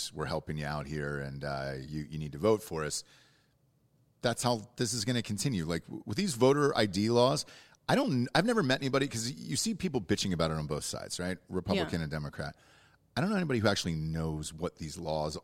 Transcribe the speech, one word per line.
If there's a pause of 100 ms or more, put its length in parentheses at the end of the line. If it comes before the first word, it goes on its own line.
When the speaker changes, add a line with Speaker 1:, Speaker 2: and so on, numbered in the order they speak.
(140)
Speaker 1:
we're
helping
you
out
here,
and,
uh, (160)
you,
you
need
to
vote
for
us," (1160)
that's
how (160)
this
is
gonna
continue.
Like,
w-,
with
these
voter
I
D
laws, (420)
I
don't,
I've
never
met
anybody,
'cause
you
see
people
bitching
about
it
on
both
sides,
right? (100)
Republican
Speaker 2:
Yeah.
Speaker 1:
and
Democrat. (640)
I
don't
know
anybody
who
actually
knows
what
these
laws